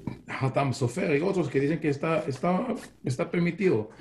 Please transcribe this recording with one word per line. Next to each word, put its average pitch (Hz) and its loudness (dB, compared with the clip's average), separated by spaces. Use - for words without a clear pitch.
Hatam 131 0
Sofer 147 0
y - 2
otros 180 0
que 135 2
dicen 147 2
que 156 0
está, 156 0
está, 180 0
está 170 -2
permitido. 170 2